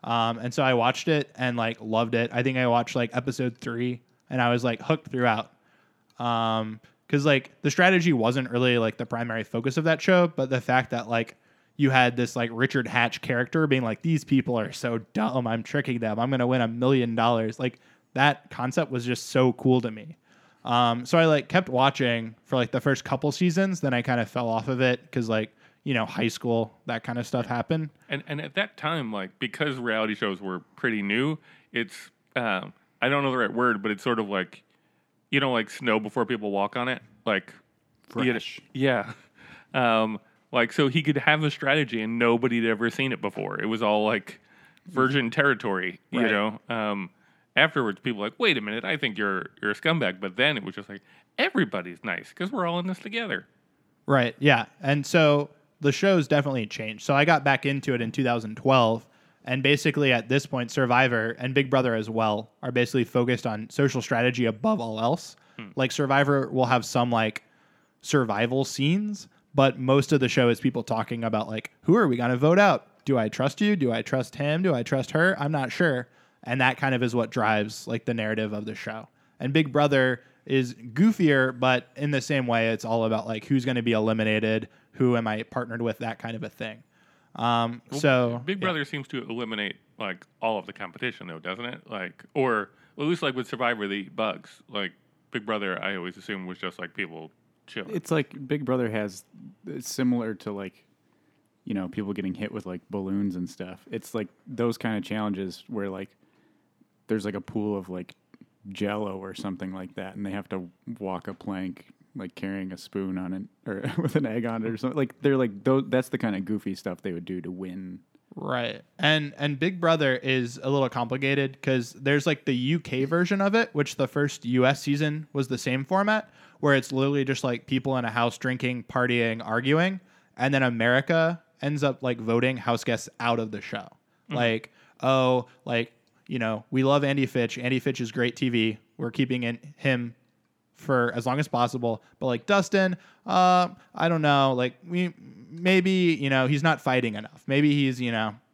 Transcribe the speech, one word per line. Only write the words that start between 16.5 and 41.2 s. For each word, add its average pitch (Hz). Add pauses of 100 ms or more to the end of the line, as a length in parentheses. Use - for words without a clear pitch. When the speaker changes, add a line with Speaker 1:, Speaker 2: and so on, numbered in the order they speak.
Speaker 1:
a 117
million 120
dollars." 113
Like, 127 (360)
that 139
concept 131
was 123
just 123
so 127
cool 127
to 117
me. 110 (480)
Um, 120
so -
I, 165
like, 151
kept 185
watching 123 (100)
for, -
like, 120
the 123
first 135
couple 143
seasons. 185
Then 135
I 120
kinda 120
fell 120
off 113
of 127
it 123
'cause, 117
like, 110 (300)
you 139
know, 113
high -
school, 113
that 117
kind 120
of 120
stuff 123
happened. 151 (180)
Speaker 2:
And, 143
and 147
at 151
that 202
time, 151
like, 98
because 135
reality 110
shows 98
were 92 (160)
pretty 110
new, 123 (340)
it's, - (260)
um, 101 (280)
I 123
don't 139
know 135
the 127
right 110
word, 117
but 107
it's 101
sort 117
of 104
like, 92 (720)
you 139
know, 139
like, 113
snow 110
before 107
people 107
walk 98
on 123
it. 127 (240)
Like, 101 (640)
you 131
know, 127
Speaker 3:
Fresh. - (120)
Speaker 2:
yeah. 120 (600)
Um, 110 (320)
like, 117
so 147
he 139
could 139
have 151